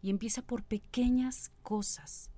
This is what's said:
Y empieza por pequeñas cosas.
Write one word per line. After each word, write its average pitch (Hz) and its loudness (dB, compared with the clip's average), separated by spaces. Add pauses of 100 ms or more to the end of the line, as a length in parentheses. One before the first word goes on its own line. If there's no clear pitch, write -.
Y 190 -2
empieza 208 0
por 233 -4
pequeñas 247 2 (100)
cosas. - -4